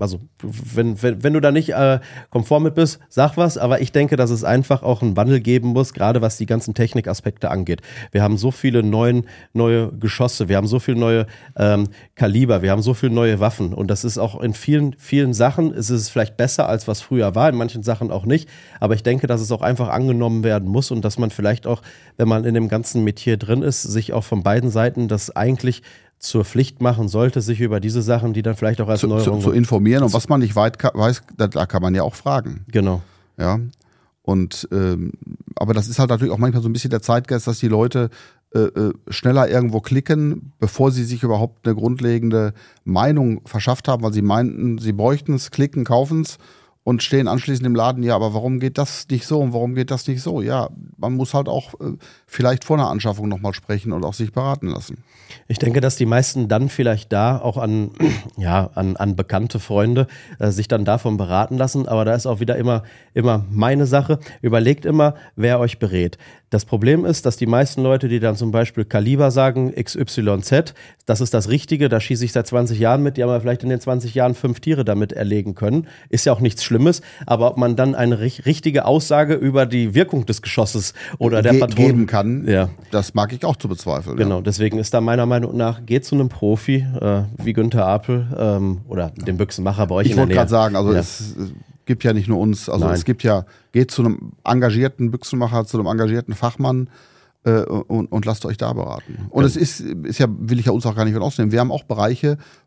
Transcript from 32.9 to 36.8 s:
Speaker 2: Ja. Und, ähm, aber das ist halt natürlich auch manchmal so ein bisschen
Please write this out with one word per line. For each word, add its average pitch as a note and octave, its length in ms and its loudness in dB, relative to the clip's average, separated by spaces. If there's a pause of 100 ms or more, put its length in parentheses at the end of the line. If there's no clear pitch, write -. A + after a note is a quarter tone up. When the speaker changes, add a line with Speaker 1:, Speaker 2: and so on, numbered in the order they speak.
Speaker 2:
Ja. F#2 220 0 (640)
Und, F#2 500 -2
ähm, F2+ 400 -2 (420)
aber A2 200 0
das G#2+ 120 0
ist A#2 140 -2
halt B2 100 4
natürlich A2+ 220 0
auch G2+ 60 -2
manchmal A#2+ 220 2
so A2+ 80 0
ein A2+ 40 0
bisschen B2+ 180 -4